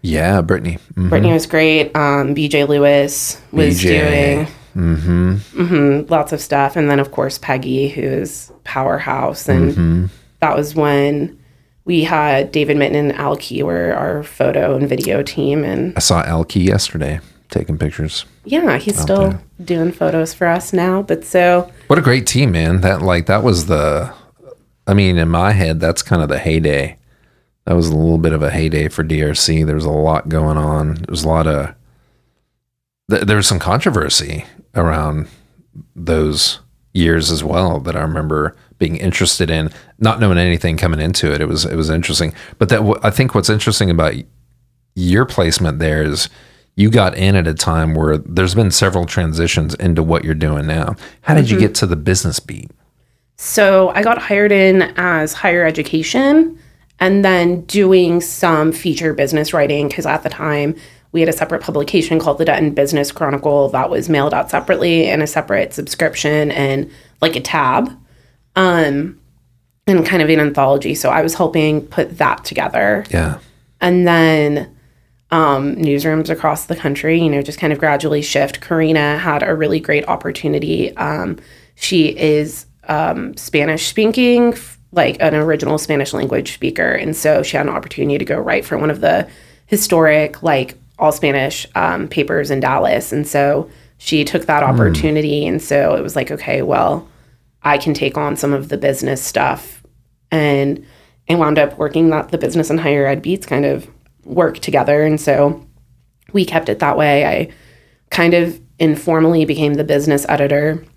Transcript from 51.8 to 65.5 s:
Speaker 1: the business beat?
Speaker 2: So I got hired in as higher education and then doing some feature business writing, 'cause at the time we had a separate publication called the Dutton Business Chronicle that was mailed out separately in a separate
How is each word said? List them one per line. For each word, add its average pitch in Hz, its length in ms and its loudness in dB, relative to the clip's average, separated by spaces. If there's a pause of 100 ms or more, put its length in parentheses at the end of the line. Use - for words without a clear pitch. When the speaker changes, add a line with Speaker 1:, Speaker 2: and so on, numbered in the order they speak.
Speaker 1:
the 87 100 0
business 82 420 -2
beat? - 320 -14 (680)
Speaker 2:
So 190 540 4
I 196 120 0
got 226 160 2
hired 208 340 2
in 190 300 6 (140)
as 165 360 0
higher 175 340 0
education 254 920 2 (420)
and 196 240 4
then 175 380 2
doing 185 580 4
some 160 500 0
feature 160 440 -2
business 151 380 -2
writing, 147 360 0
'cause 156 180 -6
at 147 160 -2
the 156 60 -4
time 151 460 -4 (360)
we 165 100 -2
had 160 80 2
a 160 40 0
separate 160 300 -4
publication 160 560 -2
called 156 200 0
the 165 60 0
Dutton 156 280 0
Business 143 400 0
Chronicle 143 580 0
that - 180 -2
was - 220 -4
mailed 147 240 2
out - 160 -2
separately 165 580 0
in 156 140 0
a 151 40 -2
separate - 460 -2